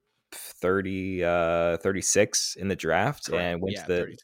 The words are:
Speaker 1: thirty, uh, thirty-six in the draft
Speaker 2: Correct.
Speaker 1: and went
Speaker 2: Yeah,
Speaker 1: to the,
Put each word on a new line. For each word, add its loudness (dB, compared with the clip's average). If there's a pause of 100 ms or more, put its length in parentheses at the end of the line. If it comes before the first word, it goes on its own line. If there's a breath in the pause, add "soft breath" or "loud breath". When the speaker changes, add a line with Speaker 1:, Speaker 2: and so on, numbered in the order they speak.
(320)
Speaker 1:
thirty, -2
uh, 2
thirty-six 2
in -6
the 0
draft 0
Speaker 2:
Correct. -
Speaker 1:
and -2
went -4
Speaker 2:
Yeah, -10
Speaker 1:
to -16
the, 0